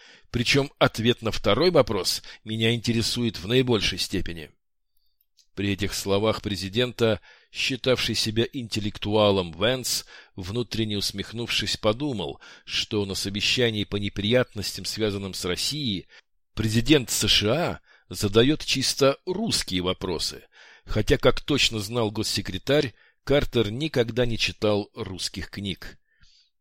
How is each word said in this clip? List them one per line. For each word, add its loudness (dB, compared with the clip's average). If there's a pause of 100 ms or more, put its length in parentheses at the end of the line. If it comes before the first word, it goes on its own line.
(300)
Причём 2
ответ 2
на -2
второй 2
вопрос 2 (220)
меня 0
интересует 0
в -10
наибольшей 2
степени». -4 (1040)
При 0
этих -2
словах 2
президента, 0 (280)
считавший 0
себя 0
интеллектуалом 0
Венс, -2 (300)
внутренне -4
усмехнувшись, -4
подумал, -2 (260)
что -2
на -6
совещании 0
по -4
неприятностям, -2
связанным -4
с -6
Россией, -4 (440)
президент 4
С 0
Ш 4
А 0 (300)
задаёт 4
чисто 2
русские -2
вопросы – -4 (420)
хотя, 2
как 4
точно 0
знал -2
госсекретарь, -2 (300)
Картер 2
никогда 0
не 0
читал 0
русских -8
книг. -8 (640)